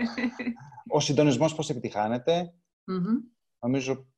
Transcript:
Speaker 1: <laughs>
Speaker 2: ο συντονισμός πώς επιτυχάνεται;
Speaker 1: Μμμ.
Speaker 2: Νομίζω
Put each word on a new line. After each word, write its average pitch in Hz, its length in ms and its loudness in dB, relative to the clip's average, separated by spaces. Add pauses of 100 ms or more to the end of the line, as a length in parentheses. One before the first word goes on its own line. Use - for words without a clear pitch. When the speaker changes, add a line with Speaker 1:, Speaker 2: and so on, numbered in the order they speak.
(400)
Speaker 1:
<laughs> - 560 -6
Speaker 2:
ο 151 40 4
συντονισμός 147 540 4
πώς 156 160 -4
επιτυχάνεται; 123 840 -2 (300)
Speaker 1:
Μμμ. 185 320 -2 (420)
Speaker 2:
Νομίζω 131 480 -2 (100)